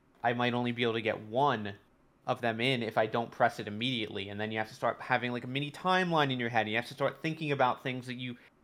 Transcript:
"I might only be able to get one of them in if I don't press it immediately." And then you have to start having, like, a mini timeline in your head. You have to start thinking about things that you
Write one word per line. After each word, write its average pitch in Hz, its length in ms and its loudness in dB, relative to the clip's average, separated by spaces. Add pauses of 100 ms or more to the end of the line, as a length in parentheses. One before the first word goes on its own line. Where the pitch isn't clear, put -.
(220)
"I 120 120 4
might 120 200 2
only 123 200 0
be 120 100 -2
able 113 100 2
to 113 80 -2
get 107 160 0 (100)
one 110 480 0 (520)
of 120 140 -2
them 113 180 0
in 123 220 2
if 110 160 -2
I 113 80 6
don't 117 240 -2
press - 300 2
it 107 80 -6
immediately." 104 600 -4
And 104 120 -6
then 107 100 -2
you 110 60 -4
have 110 120 -2
to - 40 -16
start - 260 -2
having, 123 320 0
like, 123 120 -4
a 123 40 -8
mini 139 220 -4
timeline 170 600 2
in 127 80 -2
your 117 100 0
head. 110 180 2
You 107 80 0
have 117 120 0
to 139 80 -12
start - 260 -2
thinking 160 300 -2
about 127 320 2
things 127 240 -6
that 123 80 -8
you 123 200 -8 (280)